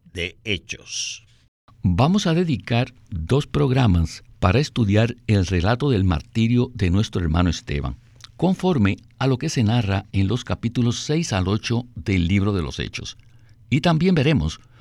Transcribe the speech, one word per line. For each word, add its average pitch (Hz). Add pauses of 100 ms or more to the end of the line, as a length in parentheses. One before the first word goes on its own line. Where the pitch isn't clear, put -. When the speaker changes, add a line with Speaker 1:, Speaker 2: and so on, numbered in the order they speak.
(140)
Speaker 1:
de 87
Hechos. - (560)
Speaker 2:
Vamos 139
a 160
dedicar 127 (160)
dos 92
programas 127 (160)
para 92
estudiar 113 (100)
el 98
relato 101
del 101
martirio 113
de 87
nuestro 98
hermano 85
Esteban, 71 (400)
conforme 160 (200)
a 131
lo 131
que 160
se 131
narra 101
en 98
los -
capítulos 120
seis 160
al 92
ocho 113
del 87
libro 101
de 92
los 67
Hechos. - (540)
Y 135
también 175
veremos 127 (220)